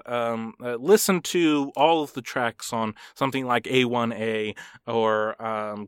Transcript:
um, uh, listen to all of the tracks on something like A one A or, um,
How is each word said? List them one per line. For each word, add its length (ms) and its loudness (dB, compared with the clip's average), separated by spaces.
um, 460 -4
uh, 120 -4
listen 460 4
to 540 2
all 280 4
of 100 -10
the 80 -8
tracks 520 -6
on 200 -2
something 300 -2
like 220 2
A 180 4
one 280 0
A 400 -4
or, 560 0
um, 440 -6